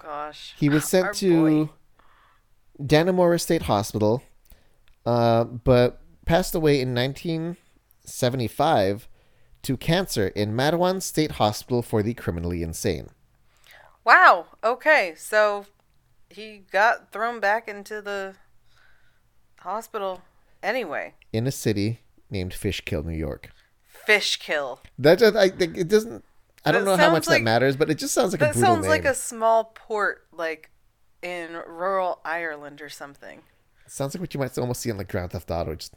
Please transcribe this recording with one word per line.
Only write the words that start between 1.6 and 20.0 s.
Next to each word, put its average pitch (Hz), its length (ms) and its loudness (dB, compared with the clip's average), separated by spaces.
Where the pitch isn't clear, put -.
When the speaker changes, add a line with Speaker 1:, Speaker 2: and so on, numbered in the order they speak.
Speaker 1:
boy. 151 60 -14
Speaker 2:
Dannemora 170 560 4
State 165 240 -2
Hospital, 107 600 0
uh, 117 400 2
but 123 560 2
passed 175 300 0
away 151 260 2
in 127 140 -4
nineteen 160 640 -4
seventy-five 120 1000 0
to 135 160 -4
cancer 160 520 -2
in 104 260 -2
Mattawan 170 480 0
State 151 300 -2
Hospital 117 500 -2
for 110 200 0
the 113 120 -4
Criminally 85 480 -6
Insane. 80 460 -6
Speaker 1:
Wow. 247 420 6
Okay. 240 540 2
So 208 480 0
he 214 320 -18
got 208 400 2
thrown 226 280 -6
back 214 280 0
into 208 320 -12
the 196 360 -8
hospital 196 640 -8